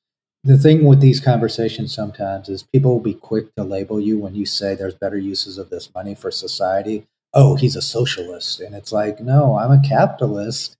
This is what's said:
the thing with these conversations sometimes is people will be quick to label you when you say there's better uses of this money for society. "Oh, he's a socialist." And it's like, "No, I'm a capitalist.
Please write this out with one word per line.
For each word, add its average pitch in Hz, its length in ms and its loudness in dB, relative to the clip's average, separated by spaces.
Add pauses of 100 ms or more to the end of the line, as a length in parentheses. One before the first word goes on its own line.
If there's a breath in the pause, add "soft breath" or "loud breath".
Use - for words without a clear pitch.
(440)
the 135 160 6
thing 156 260 6
with 139 160 8
these 131 180 6
conversations 113 720 -2
sometimes 98 560 -8
is 95 240 -10
people 131 200 4
will 117 80 0
be 107 160 -4
quick 110 400 -6
to 104 80 -6
label 98 360 -6
you 107 200 0
when 98 160 -8
you 101 100 -6
say 98 300 -4
there's 95 180 -8
better 98 240 -6
uses 95 400 -8
of 95 140 -14
this 87 240 -12
money 98 180 -10
for 95 160 -10
society. 98 800 -4 (260)
"Oh, 139 220 6
he's 131 200 0
a - 60 -10
socialist." 90 800 -6
And 101 160 -14
it's - 160 -14
like, 107 280 -4
"No, 127 380 2
I'm 120 140 0
a 139 100 8
capitalist. 117 1000 -2